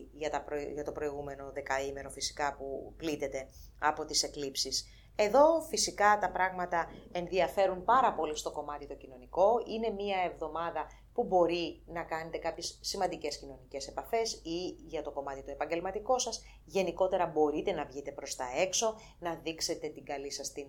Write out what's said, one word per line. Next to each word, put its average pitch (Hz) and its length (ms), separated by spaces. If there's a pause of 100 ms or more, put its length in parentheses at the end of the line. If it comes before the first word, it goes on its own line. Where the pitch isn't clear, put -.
(120)
για 147 180
τα 143 120
προ-, 147 300
για 147 120
το 151 80
προηγούμενο 143 600
δεκαήμερο, 139 580
φυσικά, 139 460
που 135 400
πλήττεται 139 520 (300)
από 156 260
τις 151 180
εκλήψεις. 135 640 (280)
Εδώ, 285 520
φυσικά, 208 520
τα 185 100
πράγματα 180 600 (220)
ενδιαφέρουν 180 720
πάρα 240 300
πολύ 151 220
στο 160 140
κομμάτι 143 360
το 143 80
κοινωνικό. 170 720
Είναι 220 240
μία 202 260 (160)
εβδομάδα 160 540 (260)
που 240 120
μπορεί 175 640
να 165 160
κάνετε 165 360
κάποιες 165 420
σημαντικές 165 580
κοινωνικές 135 500
επαφές 226 440
ή 170 440 (100)
για 151 160
το 147 80
κομμάτι 139 320
το 147 80
επαγγελματικό 170 680
σας. - 240 (220)
Γενικότερα 185 600
μπορείτε 156 460
να 151 120
βγείτε 139 280
προς - 240
τα 131 80 (120)
έξω, 190 380 (240)
να 170 160
δείξετε 160 540
την 143 160
καλή 139 260
σας, 139 220
την, 143 160